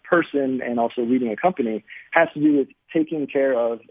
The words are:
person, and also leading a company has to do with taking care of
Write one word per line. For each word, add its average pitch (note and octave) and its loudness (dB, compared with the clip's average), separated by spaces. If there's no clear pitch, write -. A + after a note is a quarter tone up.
person, C#3 0
and A#2+ -4
also A#2 -2
leading A#2+ 0
a G2+ -4
company A#2 -2
has E3 4
to D3+ -8
do D3 4
with B2+ 0
taking D#3 -2
care C3+ 0
of A#2 -2